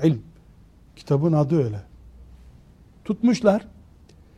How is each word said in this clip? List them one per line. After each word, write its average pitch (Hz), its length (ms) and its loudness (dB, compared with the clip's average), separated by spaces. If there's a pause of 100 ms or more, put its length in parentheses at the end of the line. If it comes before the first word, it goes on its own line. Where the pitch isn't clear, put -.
İlm. 147 300 -2 (600)
Kitabın 151 380 -2
adı 151 300 0
öyle. 104 180 -8 (1200)
Tutmuşlar. 214 640 0 (720)